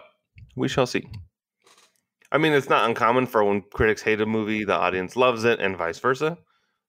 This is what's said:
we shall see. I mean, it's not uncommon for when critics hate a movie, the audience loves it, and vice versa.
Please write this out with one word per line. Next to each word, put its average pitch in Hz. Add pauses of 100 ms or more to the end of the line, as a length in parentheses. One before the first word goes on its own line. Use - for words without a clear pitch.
(560)
we 127
shall 127
see. - (1200)
I 135
mean, 156
it's 139
not 117
uncommon 120
for 110
when 101
critics 110
hate 107
a 107
movie, 107
the 95
audience 90
loves 120
it, 117
and 95
vice 85
versa. 147 (520)